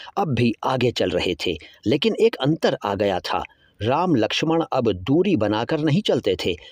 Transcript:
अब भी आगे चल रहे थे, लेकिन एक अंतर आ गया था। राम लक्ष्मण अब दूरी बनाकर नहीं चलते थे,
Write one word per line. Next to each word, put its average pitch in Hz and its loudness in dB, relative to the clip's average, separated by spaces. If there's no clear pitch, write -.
अब 151 -2
भी 117 2
आगे 127 0
चल 95 0
रहे 87 -2
थे, 87 -4
लेकिन 147 0
एक 226 4
अंतर 156 0
आ 101 -2
गया 98 0
था। 87 -4
राम 156 2
लक्ष्मण 160 0
अब 120 2
दूरी 147 2
बनाकर 107 0
नहीं 160 2
चलते 120 0
थे, 90 0